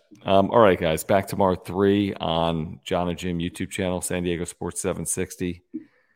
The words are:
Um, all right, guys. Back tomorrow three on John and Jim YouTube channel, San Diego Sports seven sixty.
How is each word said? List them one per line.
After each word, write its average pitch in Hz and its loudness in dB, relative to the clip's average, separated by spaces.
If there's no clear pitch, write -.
Um, 98 4
all 120 6
right, 95 8
guys. 80 0
Back 98 2
tomorrow 95 0
three 98 0
on 82 -2
John 87 -2
and 85 -6
Jim 87 -6
YouTube 87 -6
channel, 92 -4
San 90 -6
Diego 87 -4
Sports - -10
seven 87 -6
sixty. 87 -8